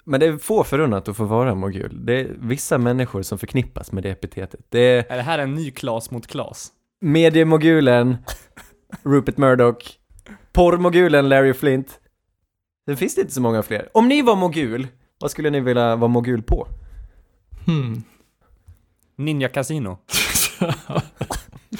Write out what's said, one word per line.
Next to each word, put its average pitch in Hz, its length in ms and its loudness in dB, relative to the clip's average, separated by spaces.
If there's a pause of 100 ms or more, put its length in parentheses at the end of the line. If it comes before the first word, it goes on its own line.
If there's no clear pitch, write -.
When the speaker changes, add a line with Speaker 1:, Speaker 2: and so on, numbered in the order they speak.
Speaker 1:
men 139 160 0
det 156 60 4
är 160 120 2
få 214 260 0
förunnat 139 440 -2
att 101 100 -8
få 110 80 -2
vara 117 260 0
en 95 60 -2
mogul. 95 480 -8
Det 123 160 0
är 131 60 -6 (120)
vissa 139 380 -4
människor 123 440 -2
som 98 160 -8
förknippas - 540 -6
med 98 120 -6
det 98 60 -6
epitetet. - 500 -12 (100)
Det 120 100 0
är 123 320 4
Speaker 2:
Är 127 60 -8
det 120 60 -6
här 156 160 -4
en 139 160 -4
ny 156 160 -8
Klas 113 400 -8
mot 120 160 -12
Klas? - 440 -12 (300)
Speaker 1:
mediemogulen, 156 1160 4 (840)
Rupert 139 340 0
Murdoch, 123 600 2 (540)
porrmogulen 175 760 4
Larry 135 240 6
Flint. 135 460 -2 (880)
Sen 143 100 -4
finns - 180 -4
det 381 60 0
inte 147 120 -6
så 135 80 -4
många 113 220 0
fler. - 300 -8
Om 233 140 4
ni 294 140 2
var 240 140 4
mogul, 147 520 -4 (320)
vad 147 120 -6
skulle 151 180 -4
ni 143 100 0
vilja 120 360 0
vara 117 120 0
mogul 120 360 0
på? - 240 -2 (1000)
Speaker 3:
Hmm. 123 380 -2 (1120)
Speaker 2:
Ninja 139 340 -4
Casino. 127 540 -6
Speaker 3:
<laughs> - 920 -4 (840)